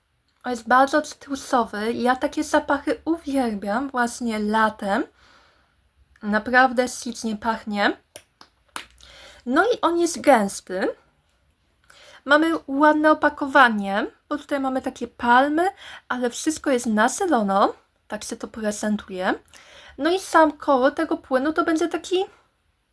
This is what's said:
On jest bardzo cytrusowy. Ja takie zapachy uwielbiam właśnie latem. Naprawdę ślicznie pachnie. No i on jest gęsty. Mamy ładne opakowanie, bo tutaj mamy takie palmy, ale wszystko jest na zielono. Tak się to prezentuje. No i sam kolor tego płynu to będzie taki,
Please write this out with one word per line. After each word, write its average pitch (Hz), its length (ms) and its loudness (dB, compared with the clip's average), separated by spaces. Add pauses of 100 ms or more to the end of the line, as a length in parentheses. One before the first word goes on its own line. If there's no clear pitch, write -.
(440)
On 247 60 -8
jest 240 180 -6
bardzo 269 340 4
cytrusowy. 233 920 -4
Ja 240 240 0
takie 302 280 -4
zapachy 294 600 -2
uwielbiam 262 840 -2
właśnie 233 480 -2
latem. 214 680 0 (1160)
Naprawdę 247 680 2
ślicznie 226 480 -8
pachnie. 220 600 -2 (1500)
No 294 180 2
i 480 160 0
on 330 180 0
jest 339 220 -2
gęsty. 202 680 2 (1400)
Mamy 311 280 2 (140)
ładne 302 440 4
opakowanie, 269 960 2 (220)
bo 294 100 -4
tutaj 285 220 -6
mamy 262 220 -4
takie - 260 -8
palmy, 294 600 2 (400)
ale 247 220 -4
wszystko 311 400 -4
jest 247 160 0
na 220 220 4
zielono. 240 680 2 (340)
Tak 208 160 -10
się 226 120 -8
to 220 120 -10
prezentuje. 208 840 -4 (640)
No 302 120 0
i 381 100 0
sam 320 320 4
kolor 277 420 2
tego 320 220 -2
płynu 277 360 -2
to 339 120 -2
będzie 330 240 0
taki, 359 360 -4 (680)